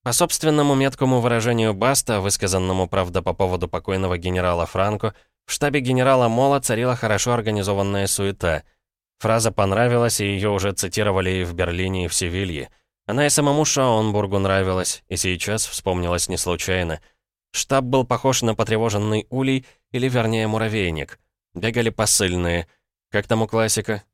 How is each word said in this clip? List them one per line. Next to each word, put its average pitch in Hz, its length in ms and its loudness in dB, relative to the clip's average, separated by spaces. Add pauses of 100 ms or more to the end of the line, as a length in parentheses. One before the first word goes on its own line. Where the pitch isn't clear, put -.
По 120 100 -6
собственному 151 600 2
меткому 135 460 2
выражению 117 560 2
Баста, 117 440 0
высказанному, 92 720 0
правда, 90 320 0
по 87 120 -2
поводу 90 340 0
покойного 92 500 -2
генерала 90 480 0
Франко, 101 480 -2 (320)
в - 60 -10
штабе 143 300 0
генерала 127 480 4
Мола 135 320 2
царила 120 340 0
хорошо 110 380 0
организованная 101 760 0
суета. 92 560 -2 (560)
Фраза 113 320 2
понравилась, 117 680 2
и 101 140 -2
ее 101 180 0
уже 98 200 0
цитировали 95 580 0
и 92 140 -2
в 87 100 -6
Берлине, 90 520 -2
и - 20 -6
в - 80 -6
Севилье. 87 560 -4 (340)
Она 131 200 0
и 147 40 0
самому 147 360 2
Шаунбургу 110 720 0
нравилась, 95 720 0
и 92 80 -8
сейчас 92 500 -2
вспомнилась 87 640 -2
не 92 80 -4
случайно. 87 640 -2 (500)
Штаб - 340 -2
был 127 200 2
похож 127 380 0
на 113 100 2
потревоженный 107 760 0
улей, 131 340 -2 (260)
или, 123 160 -2
вернее, 113 380 0
муравейник. 107 760 -2 (360)
Бегали 113 340 -2
посыльные. 90 800 0 (420)
Как 104 160 -2
там 110 160 0
у 110 60 0
классика? 110 560 -2 (100)